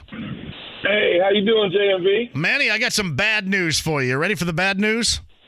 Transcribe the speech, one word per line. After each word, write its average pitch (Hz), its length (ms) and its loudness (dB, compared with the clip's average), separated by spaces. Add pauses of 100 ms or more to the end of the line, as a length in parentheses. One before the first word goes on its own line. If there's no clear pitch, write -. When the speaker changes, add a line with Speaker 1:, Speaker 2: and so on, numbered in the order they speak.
(840)
Speaker 1:
Hey, 185 400 2
how 196 80 4
you 202 160 2
doing, 214 260 2
J 202 220 2
M 185 80 -2
V? 214 320 2
Speaker 2:
Manny, 226 340 0
I 214 80 0
got 226 160 0
some 180 240 -2
bad 214 320 0
news 185 320 0
for 151 220 -2
you. 127 160 0
Ready 185 160 0
for 160 100 -4
the 175 80 -2
bad 190 260 0
news? 214 440 0 (260)